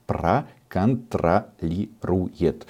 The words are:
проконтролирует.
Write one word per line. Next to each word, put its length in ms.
проконтролирует. 2750